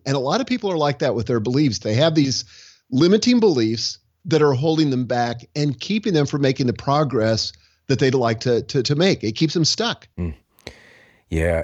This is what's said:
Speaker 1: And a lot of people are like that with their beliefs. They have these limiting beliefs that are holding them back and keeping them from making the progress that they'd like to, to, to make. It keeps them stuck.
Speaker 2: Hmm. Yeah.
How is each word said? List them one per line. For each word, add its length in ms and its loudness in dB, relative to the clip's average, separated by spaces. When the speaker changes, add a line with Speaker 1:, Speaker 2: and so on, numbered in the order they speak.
Speaker 1:
And 120 -2
a 20 -2
lot 220 -2
of 80 -6
people 200 -4
are 80 -2
like 220 0
that 160 -2
with 140 -4
their 100 0
beliefs. 400 0
They 160 -4
have 220 2
these 280 0
limiting 480 4
beliefs 600 0
that 180 2
are 100 4
holding 380 0
them 140 -2
back 500 -4
and 240 -2
keeping 340 -4
them 140 2
from 160 -2
making 240 2
the 60 0
progress 800 0
that 140 0
they'd 160 4
like 240 0
to, 220 0
to, 200 -2
to 140 -2
make. 260 0
It 140 -4
keeps 180 0
them 100 2
stuck. 520 -4
Speaker 2:
Hmm. 140 -4
Yeah. 340 0